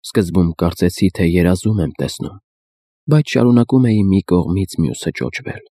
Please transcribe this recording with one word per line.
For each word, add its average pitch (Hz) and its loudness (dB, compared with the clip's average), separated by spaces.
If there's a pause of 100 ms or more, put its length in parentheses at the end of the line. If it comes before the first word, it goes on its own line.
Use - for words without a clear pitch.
Սկզբում 87 0
կարծեցի, 90 0
թե 90 -2
երազում 90 0
եմ 76 -2
տեսնում, - -8 (720)
բայց 151 2
շարունակում 120 2
էի 110 2
մի 98 2
կողմից 90 0
մյուսը 78 -4
ճոճվել։ - -10 (180)